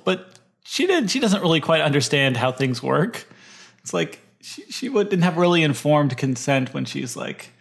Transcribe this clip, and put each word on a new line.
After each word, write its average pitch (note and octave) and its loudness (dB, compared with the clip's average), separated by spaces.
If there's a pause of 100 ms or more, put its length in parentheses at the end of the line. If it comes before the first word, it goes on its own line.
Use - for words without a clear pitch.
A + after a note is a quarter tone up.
but F#3 -4 (260)
she - -2
didn't, E4+ 2
she C4 -2
doesn't G#3 2
really E3 2
quite D#3+ 2
understand C#3 2
how B2+ 0
things B2+ -2
work. C#3+ 0 (560)
It's - -12
like, E3 -4 (200)
she, - -16
she - -8
would, G#3 0
didn't F3+ 2
have F3 0
really F3 4
informed D3 2
consent C3+ -2
when C3 -6
she's C3 -8
like, - -10 (100)